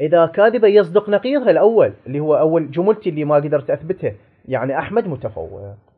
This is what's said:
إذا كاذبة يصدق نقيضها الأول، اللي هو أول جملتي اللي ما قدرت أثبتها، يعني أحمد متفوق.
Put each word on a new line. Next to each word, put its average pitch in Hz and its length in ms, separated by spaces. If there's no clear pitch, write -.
إذا 165 260
كاذبة 214 420
يصدق 196 400
نقيضها 240 420
الأول، 170 420
اللي 135 140
هو 151 180
أول 160 320
جملتي 190 400
اللي 151 140
ما 147 100
قدرت 147 360
أثبتها، 147 420
يعني 131 340
أحمد 196 300
متفوق. 101 680